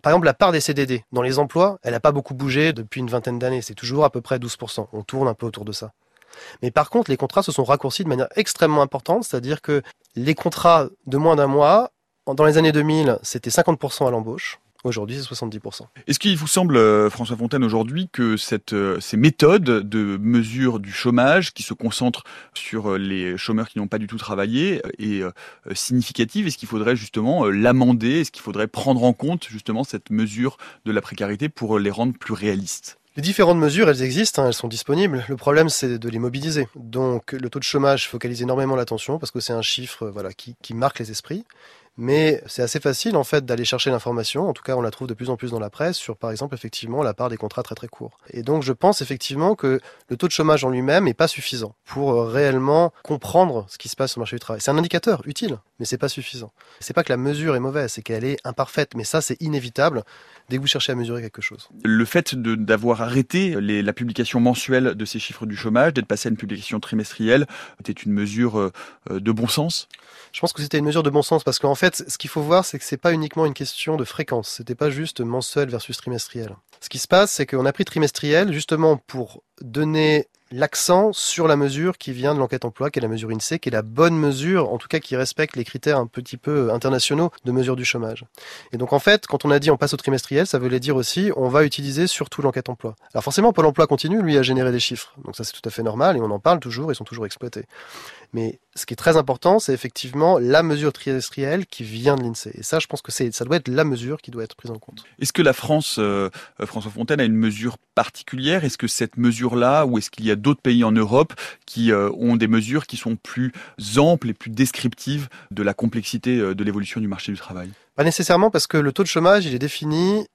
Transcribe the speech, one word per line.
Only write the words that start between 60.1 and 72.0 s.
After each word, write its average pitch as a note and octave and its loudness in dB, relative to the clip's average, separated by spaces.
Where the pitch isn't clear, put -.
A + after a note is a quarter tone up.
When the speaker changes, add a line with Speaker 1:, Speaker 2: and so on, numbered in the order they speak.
Speaker 1:
dès B2+ -4
que C3+ -2
vous C#3 -2
cherchez C#3 -2
à - -2
mesurer A#2+ -6
quelque A2+ -12
chose. - -10
Speaker 2:
Le A2 4
fait E3+ 0
de, A2+ -2
d'avoir A2 2
arrêté C3+ 0
les, G#2 0
la G2+ 0
publication A#2+ -2
mensuelle B2 2
de G#2+ -6
ces A2 -8
chiffres - -10
du G#2 -8
chômage, B2+ 2
d'être A2+ 0
passé G#2+ -4
à - 0
une A2 -2
publication G#2 -8
trimestrielle, A2+ 0
était - -8
une G2+ -4
mesure, G#2+ 0
euh, G2 0
euh, F#2+ -4
de G#2+ 0
bon A2+ -2
sens ? - -4
Speaker 1:
Je - -8
pense E3+ -2
que D3 -10
c'était D3 -4
une D3 0
mesure D3+ 2
de D3 2
bon D3 4
sens D#3+ 2
parce C3 0
qu'en C#3 2
fait, E3+ 0